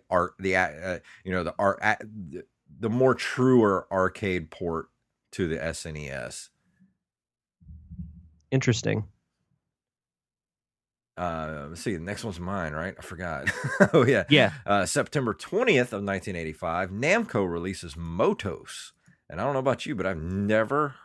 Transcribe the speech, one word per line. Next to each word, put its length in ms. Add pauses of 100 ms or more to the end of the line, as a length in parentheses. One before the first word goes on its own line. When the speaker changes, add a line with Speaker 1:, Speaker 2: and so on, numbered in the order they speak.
(100)
Speaker 1:
art, 280
the, 180
uh, 420 (260)
you 80
know, 120
the 140
art, 220
uh, 200
the, 440 (360)
the 100
more 240
truer 760
arcade 600
port 380 (440)
to 160
the 140
S 240
N 100
E 140
S. 400 (2000)
Speaker 2:
Interesting. 540 (2000)
Speaker 1:
Uh, 540
let's 100
see, 140
the 60
next 220
one's 160
mine, 360
right? 240
I 40
forgot. 480 (200)
<laughs> 240
Oh, 120
yeah. 220
Speaker 2:
Yeah. 240 (140)
Speaker 1:
Uh, 200
September 480
twentieth 580
of 100
nineteen 340
eighty-five, 540
Namco 600
releases 440
Motos. 960 (380)
And 100
I 40
don't 80
know 60
about 260
you, 100
but 120
I've 160
never 720 (100)